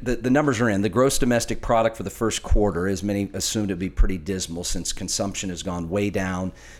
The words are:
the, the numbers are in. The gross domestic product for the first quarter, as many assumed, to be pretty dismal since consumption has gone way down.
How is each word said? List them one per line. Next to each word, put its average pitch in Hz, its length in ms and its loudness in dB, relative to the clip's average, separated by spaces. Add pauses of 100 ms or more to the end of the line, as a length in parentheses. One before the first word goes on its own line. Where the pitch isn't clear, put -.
the, 120 140 0
the 120 160 0
numbers 139 280 4
are 120 80 4
in. 101 140 2
The 104 80 2
gross 127 300 4
domestic 120 420 2
product 113 340 2
for - 60 -8
the 95 80 -6
first - 320 -2
quarter, 98 460 2
as 95 160 -2
many 101 320 0
assumed, 104 340 -2
to 95 60 -2
be 92 120 -4
pretty 95 300 2
dismal 87 460 -6
since - 280 -4
consumption 98 600 -4
has 87 100 -8
gone 85 300 -6
way 101 180 0
down. 92 440 -4 (260)